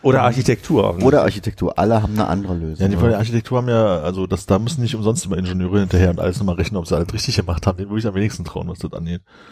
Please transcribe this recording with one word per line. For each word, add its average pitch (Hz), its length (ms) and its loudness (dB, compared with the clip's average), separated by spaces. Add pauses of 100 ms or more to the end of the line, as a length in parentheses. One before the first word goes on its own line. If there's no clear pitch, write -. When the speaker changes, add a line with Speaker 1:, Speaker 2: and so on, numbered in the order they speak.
Speaker 1:
Oder 131 200 4
Architektur. 113 800 2
Speaker 2:
Oder 131 200 6
Architektur. 98 540 -2
Alle 107 280 2
haben 104 80 -2
eine 107 160 0
andere 95 260 -2
Lösung. 80 320 -4
Speaker 3:
Ja, - 20 2
die 101 80 0
von 101 120 4
der 110 100 2
Architektur 117 400 -2
haben 123 100 -2
ja, 110 320 2
also 92 280 -4
das, 92 180 -4
da 98 140 2
müssen 127 220 -4
nicht 117 120 -2
umsonst 110 320 -2
immer 92 120 -2
Ingenieure 92 420 0
hinterher 92 300 4
und 85 100 -2
alles 90 180 -2
nochmal 95 160 0
rechnen, 95 240 -2
ob 82 80 -6
sie - 80 -2
alles 85 180 -2
richtig 110 220 -4
gemacht 85 320 -2
haben. 92 120 0
Den 98 100 -8
würde 104 100 -4
ich 110 80 -4
am 98 80 -4
wenigsten 98 300 -2
trauen, 87 240 -8
was 85 100 -10
das - 140 -8
angeht. 85 300 -6 (300)